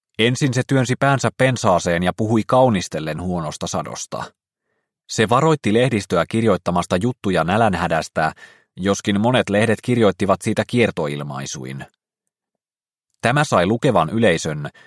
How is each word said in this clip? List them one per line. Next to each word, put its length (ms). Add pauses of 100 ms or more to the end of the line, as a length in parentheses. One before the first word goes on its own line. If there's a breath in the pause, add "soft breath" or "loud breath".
(180)
Ensin 360
se 120
työnsi 320
päänsä 400
pensaaseen 640
ja 140
puhui 300
kaunistellen 760
huonosta 440
sadosta. 580 (840)
Se 200
varoitti 460
lehdistöä 540
kirjoittamasta 680
juttuja 480
nälänhädästä, 880 (440 loud breath)
joskin 440
monet 280
lehdet 340
kirjoittivat 600
siitä 240
kiertoilmaisuin. 1200 (1300)
Tämä 240
sai 220
lukevan 440
yleisön, 600 (160 soft breath)